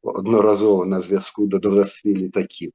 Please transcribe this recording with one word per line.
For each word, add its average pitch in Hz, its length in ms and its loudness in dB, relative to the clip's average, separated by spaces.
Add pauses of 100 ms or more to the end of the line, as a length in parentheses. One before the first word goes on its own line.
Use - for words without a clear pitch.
одноразово 104 840 2
на 95 160 -2
зв'язку 95 440 -2
до 98 140 -2
двадцяти 101 560 0
літаків. 95 600 -6